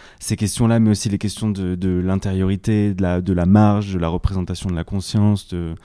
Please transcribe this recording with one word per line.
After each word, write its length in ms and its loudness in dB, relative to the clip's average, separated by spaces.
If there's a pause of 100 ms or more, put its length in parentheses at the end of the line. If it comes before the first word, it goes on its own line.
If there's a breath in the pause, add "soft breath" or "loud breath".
(180 loud breath)
ces 160 -6
questions-là, 460 2
mais 100 4
aussi 180 0
les 100 -2
questions 300 -4
de, 280 -4
de 240 0
l'intériorité, 920 0
de 100 -2
la, 180 0
de 120 -2
la 140 2
marge, 480 4
de 60 -2
la 80 0
représentation 600 -4
de 60 -2
la 80 -4
conscience, 640 0
de 380 -6